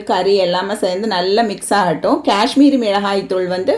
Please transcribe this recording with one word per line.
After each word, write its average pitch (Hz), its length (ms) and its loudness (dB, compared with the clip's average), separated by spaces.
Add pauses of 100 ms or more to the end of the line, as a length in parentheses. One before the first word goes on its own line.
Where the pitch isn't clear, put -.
கறி 196 320 0
எல்லாமே 185 400 0
சேர்ந்து 190 320 -2
நல்லா 196 340 0
மிக்ஸ் 202 300 -4
ஆகட்டும். 196 500 0
காஷ்மீரி 269 560 4
மிளகாய் 202 480 0
தூள் 185 220 -2
வந்து 185 300 -2